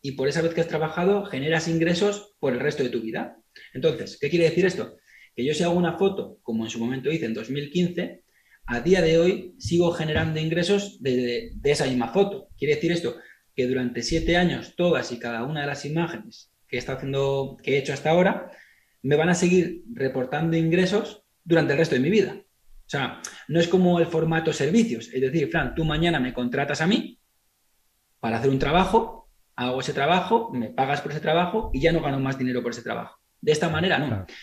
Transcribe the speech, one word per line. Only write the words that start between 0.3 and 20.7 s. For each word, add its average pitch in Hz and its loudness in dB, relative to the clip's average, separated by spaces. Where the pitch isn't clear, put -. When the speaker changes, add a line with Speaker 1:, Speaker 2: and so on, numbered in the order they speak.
Speaker 1:
vez 165 0
que 165 0
has 160 0
trabajado 180 0
generas 156 -2
ingresos 165 0
por 131 0
el 123 -2
resto 139 0
de 123 0
tu 117 -4
vida. - -8
Entonces, 151 -2
¿qué 143 -2
quiere 170 4
decir 175 2
esto? - -4
Que 120 -4
yo 151 0
si 175 0
hago 170 2
una 175 0
foto, - -2
como 113 -4
en 110 -6
su 117 -8
momento 131 -2
hice 160 -2
en 113 -4
dos - -8
mil 143 -6
quince, 175 -2
a 120 -4
día 175 4
de 165 4
hoy 180 2
sigo 170 2
generando 156 -2
ingresos 175 0
de, 131 0
de, 120 -2
de 143 0
esa 147 0
misma 127 -2
foto. 196 0
Quiere 143 0
decir 170 0
esto, 170 -4
que 123 0
durante 127 -2
siete - 0
años 147 0
todas 156 0
y 117 -8
cada 117 -6
una 147 -6
de 143 -4
las 143 -8
imágenes 160 -6
que - -6
he 123 -4
estado 131 -6
haciendo, 139 -2
que 131 0
he - 2
hecho 139 -4
hasta 151 -2
ahora, 180 2
me 139 2
van 160 4
a 175 4
seguir 175 2
reportando 165 -2
ingresos 180 2